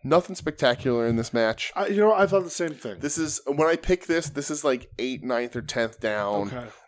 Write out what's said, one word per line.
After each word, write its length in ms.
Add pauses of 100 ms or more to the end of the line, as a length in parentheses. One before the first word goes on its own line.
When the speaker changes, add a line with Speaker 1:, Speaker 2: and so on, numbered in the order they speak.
Speaker 1:
Nothing 320
spectacular 720
in 100
this 160
match. 440
Speaker 2:
I, 140
you 80
know, 140
I 140
thought 180
the 60
same 240
thing. 280
Speaker 1:
This 180
is, 260
when 220
I 80
pick 320
this, 240
this 180
is, 140
like, 340
eight, 260
ninth, 320
or 60
tenth 380
down. 480
Speaker 2:
Okay. 180 (220)